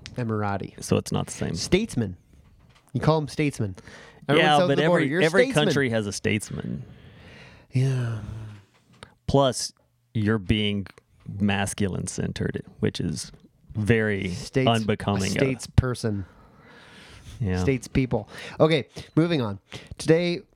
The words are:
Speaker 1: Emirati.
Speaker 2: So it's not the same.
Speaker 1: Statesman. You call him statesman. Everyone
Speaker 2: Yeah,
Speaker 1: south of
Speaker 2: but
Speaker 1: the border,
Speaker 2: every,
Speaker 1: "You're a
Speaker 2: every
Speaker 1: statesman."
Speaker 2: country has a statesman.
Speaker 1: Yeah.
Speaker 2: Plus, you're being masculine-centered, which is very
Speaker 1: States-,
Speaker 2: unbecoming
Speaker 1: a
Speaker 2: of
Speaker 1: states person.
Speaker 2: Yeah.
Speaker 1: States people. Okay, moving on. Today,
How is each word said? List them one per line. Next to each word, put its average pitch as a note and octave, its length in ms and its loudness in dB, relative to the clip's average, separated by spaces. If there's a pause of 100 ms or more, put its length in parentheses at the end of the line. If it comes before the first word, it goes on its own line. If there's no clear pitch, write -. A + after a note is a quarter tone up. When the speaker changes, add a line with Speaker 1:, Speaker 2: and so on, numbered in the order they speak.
(160)
Speaker 1:
Emirati. G#2 640 -4
Speaker 2:
So - 140 0
it's G2 160 -2
not G2 140 -2
the - 80 -12
same. D#2+ 220 -6
Speaker 1:
Statesman. A#2+ 600 -2 (800)
You A#2 80 -2
call D#3 160 4
him D3+ 100 -2
statesman. B2 480 -2 (540)
Everyone D#3 180 6
Speaker 2:
Yeah, D3+ 60 6
Speaker 1:
south D3 80 6
of F3+ 80 4
Speaker 2:
but C#3 80 4
Speaker 1:
the D3 100 2
border, F3 160 4
Speaker 2:
every, C3 60 0
Speaker 1:
"You're E3 120 0
a - 40 6
Speaker 2:
every F#3 220 4
Speaker 1:
statesman." B3+ 180 2
Speaker 2:
country C#3 240 2
has A2 180 0
a G2 60 -4
statesman. - 720 -4 (880)
Speaker 1:
Yeah. B2+ 460 0 (1080)
Speaker 2:
Plus, C#3 460 2 (400)
you're A2 240 2
being G2+ 500 0 (520)
masculine-centered, G2 1200 -2 (160)
which G#2+ 220 -2
is - 320 -6 (400)
very G#2+ 560 2
Speaker 1:
States-, C3 400 0
Speaker 2:
unbecoming G#2 540 0
Speaker 1:
a - 20 0
Speaker 2:
of G2 60 -2
Speaker 1:
states C3+ 440 -2
person. A2+ 500 2 (1160)
Speaker 2:
Yeah. F#2 200 0
Speaker 1:
States B2+ 280 -2
people. B2 400 -2 (280)
Okay, D#3 300 4 (280)
moving E3 260 4
on. G#2 180 -4 (380)
Today, F3 440 2 (140)